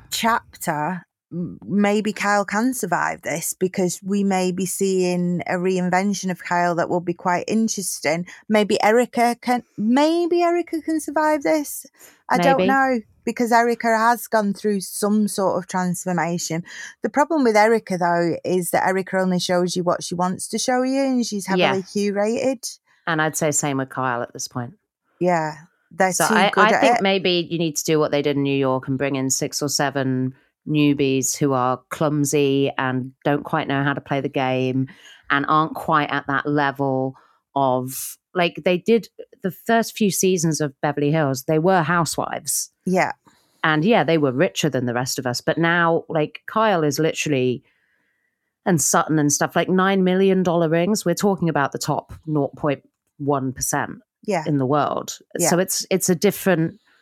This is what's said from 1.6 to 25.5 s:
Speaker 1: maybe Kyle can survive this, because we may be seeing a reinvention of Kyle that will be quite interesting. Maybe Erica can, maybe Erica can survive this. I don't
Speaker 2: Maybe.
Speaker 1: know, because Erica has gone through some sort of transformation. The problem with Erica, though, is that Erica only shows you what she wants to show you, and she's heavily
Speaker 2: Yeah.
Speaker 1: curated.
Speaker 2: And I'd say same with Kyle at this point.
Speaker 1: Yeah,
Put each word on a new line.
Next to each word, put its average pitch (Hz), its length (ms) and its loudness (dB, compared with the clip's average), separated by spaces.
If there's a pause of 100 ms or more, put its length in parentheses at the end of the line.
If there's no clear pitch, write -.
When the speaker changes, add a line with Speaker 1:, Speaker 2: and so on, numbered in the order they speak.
Speaker 1:
maybe 208 500 0
Kyle 202 320 0
can 226 280 -2
survive 160 480 -2
this, 151 320 -6
because 185 480 -2
we 196 220 -2
may 185 280 0
be 180 140 -4
seeing 180 800 0
a - 80 -4
reinvention 185 760 0
of 175 120 -10
Kyle 175 320 0
that 165 140 0
will 180 120 0
be 175 120 -4
quite 180 340 -2
interesting. 180 800 -2 (220)
Maybe 214 340 2
Erica 233 600 2
can, 247 220 -2 (140)
maybe 320 640 2
Erica 339 400 0
can 320 180 -2
survive 302 440 0
this. 311 420 -2 (440)
I - 100 2
don't 269 180 6
Speaker 2:
Maybe. 185 100 2
Speaker 1:
know, 269 320 2 (260)
because 226 260 -2
Erica 233 440 2
has 226 320 2
gone 208 280 2
through 202 260 0
some 208 460 0
sort 196 300 0
of 180 100 -6
transformation. 175 960 -2 (400)
The 220 60 -4
problem 294 340 2
with 226 120 4
Erica, 214 420 4
though, 170 460 2
is 175 280 -2
that - 160 2
Erica 190 300 -2
only 185 220 2
shows 180 360 0
you 180 80 -2
what 170 200 0
she - 120 -8
wants 180 340 -4
to 226 80 -6
show 254 240 0
you, 262 200 0
and 262 240 0
she's 202 200 -6
heavily 190 180 2
Speaker 2:
Yeah. 190 480 0
Speaker 1:
curated. 226 680 -2 (260)
Speaker 2:
And 160 160 0
I'd 156 140 0
say 156 160 0
same 143 260 -2
with 135 120 -4
Kyle 127 340 -4
at - 100 -10
this - 140 -10
point. 127 260 -8 (460)
Speaker 1:
Yeah, 160 360 0 (360)